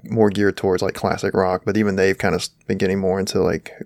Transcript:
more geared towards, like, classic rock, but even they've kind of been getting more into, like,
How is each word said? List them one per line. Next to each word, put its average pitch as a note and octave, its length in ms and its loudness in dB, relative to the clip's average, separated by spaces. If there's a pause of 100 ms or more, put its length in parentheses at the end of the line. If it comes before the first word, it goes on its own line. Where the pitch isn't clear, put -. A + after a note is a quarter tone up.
more A2 260 2
geared G2 260 0
towards, F#2 240 0
like, G2 140 -4
classic F#2+ 400 -2
rock, F#2 280 2
but G2+ 140 0
even G#2 180 2
they've G2 220 2
kind F#2+ 160 0
of - 160 -4 (160)
been G2 140 -4
getting G2 180 0
more F#2+ 220 0
into, G2 200 -2
like, F2 320 0 (140)